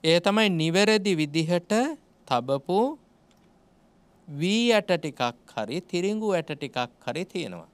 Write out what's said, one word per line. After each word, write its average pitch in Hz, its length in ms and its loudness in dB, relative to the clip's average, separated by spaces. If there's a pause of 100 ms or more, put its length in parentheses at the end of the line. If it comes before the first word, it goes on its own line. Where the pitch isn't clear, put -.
ඒ 165 180 4
තමයි 208 320 2
නිවැරදි 196 600 2
විදිහට 160 600 0 (560)
තබපු 135 500 -2 (1500)
වී 196 440 0
ඇට 208 180 2
ටිකක් 160 300 -2 (280)
හරි, 113 320 -6
තිරිඟු 202 500 -4
ඇට 165 200 -2
ටිකක් 143 280 -8 (200)
හරි 135 260 -8
තියෙනවා. 92 500 -10